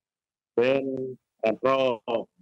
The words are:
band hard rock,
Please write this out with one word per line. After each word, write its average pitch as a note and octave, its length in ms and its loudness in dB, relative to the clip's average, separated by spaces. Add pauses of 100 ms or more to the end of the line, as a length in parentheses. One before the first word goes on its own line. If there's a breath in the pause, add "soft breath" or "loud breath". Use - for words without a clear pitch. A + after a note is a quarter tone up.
(520)
band C3 640 0 (240)
hard A2 240 0
rock, B2 640 0 (140)